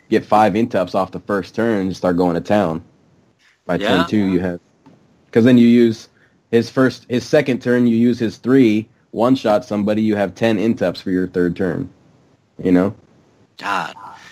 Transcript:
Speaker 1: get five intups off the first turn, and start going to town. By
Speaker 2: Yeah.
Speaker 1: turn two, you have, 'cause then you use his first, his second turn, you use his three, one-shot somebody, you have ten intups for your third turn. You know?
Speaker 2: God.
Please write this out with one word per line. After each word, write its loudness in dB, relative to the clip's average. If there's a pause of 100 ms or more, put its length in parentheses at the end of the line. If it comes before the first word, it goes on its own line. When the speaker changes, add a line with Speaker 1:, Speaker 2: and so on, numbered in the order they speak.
Speaker 1:
get 0
five 2
intups -4
off -2
the -14
first -6
turn, -2
and -6
start -2
going 0
to -2
town. -2 (840)
By -4
Speaker 2:
Yeah. -4
Speaker 1:
turn 0
two, -2
you 0
have, -4 (720)
'cause 4
then 6
you 6
use 2 (420)
his 0
first, -2
his -4
second 0
turn, 0
you 2
use 2
his -4
three, 2 (240)
one-shot 0
somebody, -2
you 0
have -4
ten 0
intups -2
for -8
your -2
third -2
turn. -6 (760)
You 0
know? 0 (600)
Speaker 2:
God. -8 (360)